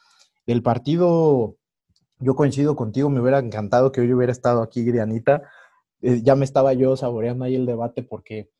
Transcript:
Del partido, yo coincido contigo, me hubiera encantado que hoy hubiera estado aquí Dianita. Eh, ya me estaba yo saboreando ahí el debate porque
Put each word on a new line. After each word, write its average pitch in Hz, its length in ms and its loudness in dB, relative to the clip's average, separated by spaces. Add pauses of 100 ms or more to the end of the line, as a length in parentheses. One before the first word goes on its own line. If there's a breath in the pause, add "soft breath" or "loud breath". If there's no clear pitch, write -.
(460 soft breath)
Del 120 160 0
partido, 147 920 0 (640)
yo 131 160 0
coincido 143 400 0
contigo, 127 340 -2
me 135 100 0
hubiera 131 200 2
encantado 117 500 0
que 135 100 -2
hoy 120 120 2
hubiera 123 180 2
estado 120 320 0
aquí 117 220 -6
Dianita. 117 580 0 (600 loud breath)
Eh, 123 200 2
ya 135 140 4
me 139 80 0
estaba 135 280 2
yo 131 240 2
saboreando 123 480 -6
ahí 127 120 -2
el 127 100 -2
debate 117 380 -6
porque 107 440 -14 (120)